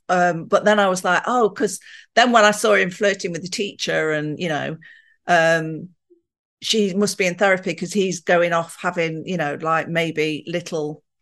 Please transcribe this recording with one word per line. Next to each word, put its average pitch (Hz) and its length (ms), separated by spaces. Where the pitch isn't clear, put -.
um, 175 360
but - 200
then 208 140
I 202 100
was 185 160
like, 180 220
"Oh," 233 240
'cause 202 300
then 240 180
when 220 120
I 208 80
saw 208 220
him 190 160
flirting 196 420
with 165 100
the 180 60
teacher 160 640
and, 151 260
you 175 100
know, 147 280
um, 160 600
she 202 320
must 202 240
be 190 80
in 175 100
therapy 190 380
'cause 175 180
he's 185 280
going 175 320
off 165 280
having, 165 460
you 185 100
know, 147 240
like, 160 280
maybe 160 580
little 165 560